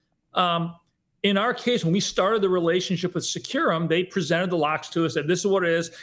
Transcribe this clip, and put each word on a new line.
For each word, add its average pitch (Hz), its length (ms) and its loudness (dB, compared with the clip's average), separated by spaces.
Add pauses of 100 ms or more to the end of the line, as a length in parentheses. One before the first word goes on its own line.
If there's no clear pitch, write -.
(340)
Um, 170 400 0 (480)
in 196 160 2
our 240 160 0
case, 240 300 0
when 160 80 2
we 196 80 2
started 208 420 0
the 196 60 4
relationship 180 680 0
with 147 100 -4
Securum, 196 600 -2
they 165 160 2
presented 175 480 -2
the 180 60 0
locks 156 340 0
to 165 160 0
us, - 80 -2
that 151 140 -2
this 175 120 2
is - 60 0
what 190 160 2
it 170 80 2
is, 165 220 0 (100)